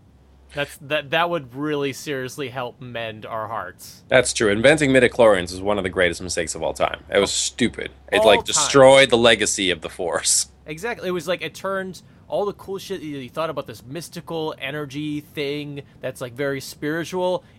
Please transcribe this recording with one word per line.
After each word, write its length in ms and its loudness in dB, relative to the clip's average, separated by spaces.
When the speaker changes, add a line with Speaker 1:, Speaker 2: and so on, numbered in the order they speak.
Speaker 1:
That's, 280 -6
that, 280 -4
that 220 2
would 240 -6
really 380 -2
seriously 560 -8
help 300 -10
mend 460 -10
our 220 -8
hearts. 600 -12
Speaker 2:
That's 260 4
true. 180 2
Inventing 400 4
midichlorians 600 6
is 100 -10
one 180 0
of 40 -4
the 60 -2
greatest 320 0
mistakes 320 -4
of 80 -8
all 140 -2
time. 360 -2
It 60 2
was 140 2
Speaker 1:
Of 40 -6
Speaker 2:
stupid. 560 -4
It, 80 4
Speaker 1:
all 80 6
Speaker 2:
like, 140 8
Speaker 1:
time. 40 -16
Speaker 2:
destroyed 640 8
the 80 4
legacy 540 2
of 100 -2
the 80 -10
Force. 640 -2
Speaker 1:
Exactly. 400 -8
It 40 -2
was 160 -6
like, 140 -4
it 140 -10
turned 480 -8
all 180 -2
the 80 -4
cool 240 -12
shit 240 -10
you, 160 -10
you 120 -12
thought 200 -4
about 160 -8
this 180 -16
mystical 760 -10
energy 640 -8
thing 600 -8
that's, 200 -10
like, 120 -10
very 280 -4
spiritual 800 -4